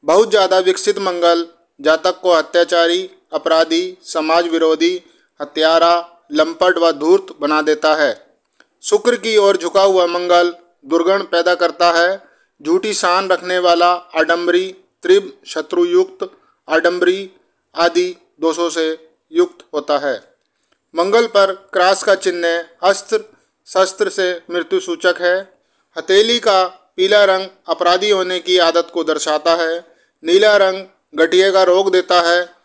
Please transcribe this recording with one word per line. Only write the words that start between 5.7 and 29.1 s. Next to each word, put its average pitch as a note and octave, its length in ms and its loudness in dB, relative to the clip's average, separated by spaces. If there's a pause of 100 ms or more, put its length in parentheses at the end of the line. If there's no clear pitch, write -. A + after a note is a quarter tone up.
लंपट E3 460 0
व E3 140 2
धूर्त E3 340 0 (140)
बना D#3 220 -2
देता D#3 320 0
है। D3 320 -2 (560)
शुक्र A3+ 340 0
की A3 200 -2
ओर G3 200 4
झुका F3 260 0
हुआ F#3+ 240 4
मंगल F3 480 0 (320)
दुर्गुण F3 360 0
पैदा E3+ 320 0
करता E3+ 380 0
है। F3 300 0 (400)
झूठी F#3 320 -2
शान F#3 340 0
रखने F3+ 300 -2
वाला F3 340 2
आडंबरी, F3 840 -2 (260)
तीव्र F#3+ 300 2 (140)
शत्रुयुक्त F3 840 -2 (380)
आडंबरी F3+ 640 -2 (460)
आदि F3 400 -2 (240)
दोषों E3 300 -2
से D#3+ 380 -6 (240)
युक्त F3 320 -2 (100)
होता D3 240 -2
है। C3+ 380 -8 (580)
मंगल G3+ 320 0
पर G3 260 0 (200)
क्रॉस F#3 300 0
का G3+ 120 2
चिन्ह E3+ 500 -4 (180)
अस्त्र G3 380 -2 (460)
शस्त्र F#3+ 420 -2
से F3+ 420 -4
मृत्यु F3 300 -4
सूचक F3+ 400 -2
है। F#3 320 -4 (460)
हथेली A3 420 2
का F#3+ 260 2
पीला F#3+ 580 0
रंग F#3+ 220 0 (220)
अपराधी F3+ 420 0
होने F#3 300 -2
की F3+ 180 0
आदत E3+ 360 0
को E3 100 -4
दर्शाता D3+ 500 -2